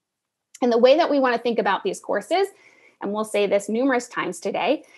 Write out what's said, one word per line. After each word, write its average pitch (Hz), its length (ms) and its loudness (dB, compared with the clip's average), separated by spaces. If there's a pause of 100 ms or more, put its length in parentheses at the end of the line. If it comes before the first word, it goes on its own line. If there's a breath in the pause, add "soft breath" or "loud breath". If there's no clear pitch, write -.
(600)
And 240 100 0
the 226 60 2
way 254 220 6
that 330 120 2
we 285 80 2
want 254 160 2
to 247 60 -2
think 233 180 -2
about 196 240 0
these 190 160 -6
courses, 320 500 -2 (520 soft breath)
and 202 140 -6
we'll 214 100 -4
say 208 220 -2
this 202 240 -2
numerous 247 360 0
times - 320 -6
today, 220 460 -4 (140 soft breath)